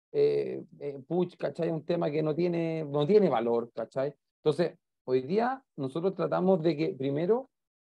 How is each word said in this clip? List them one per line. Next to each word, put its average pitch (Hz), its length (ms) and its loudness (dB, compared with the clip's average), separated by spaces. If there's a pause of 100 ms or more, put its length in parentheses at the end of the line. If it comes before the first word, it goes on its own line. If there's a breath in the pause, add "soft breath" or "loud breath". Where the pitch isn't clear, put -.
(140)
eh, 143 500 0 (160)
eh, 143 280 -10
puch, 180 300 0
¿cachai? 165 320 -4
Un 160 160 -4
tema 170 240 0
que 151 140 -2
no 156 100 0
tiene, 165 520 -2
no 147 200 0
tiene 190 240 6
valor, 117 420 0
¿cachai? 135 440 -6 (280)
Entonces, 151 340 0 (280)
hoy 131 160 2
día 220 420 -2 (140)
nosotros 165 380 -2
tratamos 180 480 2
de 160 120 2
que 156 220 -2
primero 165 520 0 (320)